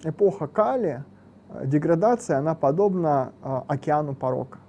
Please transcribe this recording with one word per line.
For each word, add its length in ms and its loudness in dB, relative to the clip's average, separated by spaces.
эпоха 440 0
Кали, 560 0
э, 180 -8
деградация, 720 2
она 160 0
подобна, 760 2
э, 260 -4
океану 480 -2
порока. 420 -4